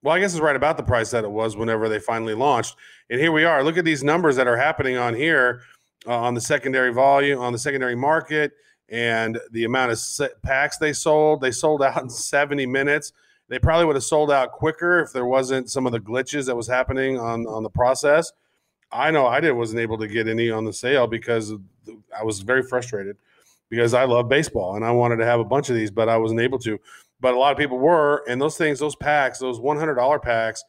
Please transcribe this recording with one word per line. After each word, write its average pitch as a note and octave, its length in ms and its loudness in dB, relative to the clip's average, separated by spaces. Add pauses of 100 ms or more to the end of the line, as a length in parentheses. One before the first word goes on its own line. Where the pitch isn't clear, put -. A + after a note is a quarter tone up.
well, D#3 80 2
I F#3 60 2
guess G3+ 100 0
it's E3+ 80 -4
right D3+ 160 2
about D3 220 2
the B2+ 60 -6
price A2+ 280 0
that A2+ 140 0
it G#2 40 -6
was G#2+ 280 -4
whenever A2 320 0
they G#2 100 -2
finally A2+ 340 -4
launched. B2 440 0 (320)
And A#2+ 100 -2
here D#3+ 140 2
we D#3 100 2
are. D#3+ 180 4
Look D#3+ 140 0
at F3 80 0
these D3+ 220 0
numbers D#3 320 2
that B2+ 100 2
are A#2+ 80 4
happening C3+ 400 0
on A#2+ 180 -2
here, B2 500 2 (440)
uh, A#2+ 80 -2
on A#2+ 180 0
the A#2+ 60 -2
secondary C3 540 0
volume, C#3 480 4
on B2 100 -4
the A#2 80 -4
secondary C3 380 -4
market, D3+ 560 0 (340)
and A2+ 500 -2 (140)
the A2+ 140 -2
amount B2 260 0
of A#2 80 -2
se-, - 300 -6 (140)
packs C3+ 340 -2
they D3+ 160 -2
sold. D3+ 480 2
They C3 100 0
sold D3+ 320 0
out C3+ 180 0
in B2+ 80 -10
seventy C#3+ 560 -2
minutes. C#3 460 -2 (380)
They B2+ 100 -6
probably E3 240 4
would C#3+ 140 2
have B2+ 80 -2
sold D3+ 260 2
out C3+ 220 2
quicker E3+ 480 0
if C#3+ 100 -4
there B2 140 -2
wasn't C3 440 0
some C3+ 160 -2
of A#2+ 60 0
the A#2 80 -2
glitches B2+ 460 -4
that B2+ 100 -2
was A#2 140 -6
happening C3 500 0
on, A#2 260 -4
on A2 180 -8
the G#2+ 60 -6
process. C#3+ 640 2 (600)
I C#3 180 0
know C#3+ 160 4
I B2+ 140 2
did, D#3+ 100 2
wasn't A#2 300 -2
able A2+ 160 -4
to A2 100 -6
get A2 220 -2
any A2+ 200 0
on A2 140 -4
the A2 80 -4
sale B2 360 0
because A2+ 440 -4 (680)
I A2 60 -6
was A2 160 -4
very B2 240 0
frustrated A2+ 540 -6 (520)
because A#2 240 2
I B2+ 120 4
love A#2+ 240 2
baseball A2 480 0
and A2 80 -4
I A#2+ 60 0
wanted A#2+ 260 2
to A2+ 80 0
have A#2+ 160 4
a - 20 0
bunch C3+ 260 0
of B2 60 2
these, A2 160 -2
but A2 160 0
I A2+ 80 2
wasn't A2+ 240 0
able B2+ 200 0
to, A2+ 200 -6 (400)
but B2+ 140 2
a B2 40 2
lot C3+ 140 4
of C3+ 60 -2
people C3+ 220 -2
were, D3 480 4
and B2+ 140 -2
those D3 160 -2
things, D3 220 0
those D3 160 -4
packs, C#3+ 440 0
those B2+ 200 -4
one C#3+ 180 -2
hundred D#3 180 -2
dollar C3 240 2
packs A2+ 500 -2